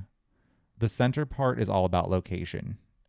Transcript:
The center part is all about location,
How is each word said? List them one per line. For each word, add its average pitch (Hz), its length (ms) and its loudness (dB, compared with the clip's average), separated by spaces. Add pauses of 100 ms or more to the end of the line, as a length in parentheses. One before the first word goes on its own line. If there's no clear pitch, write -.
(760)
The 113 120 0
center 127 360 0
part 127 360 0
is 101 80 2
all 95 160 4
about 87 240 2
location, 90 680 -4 (300)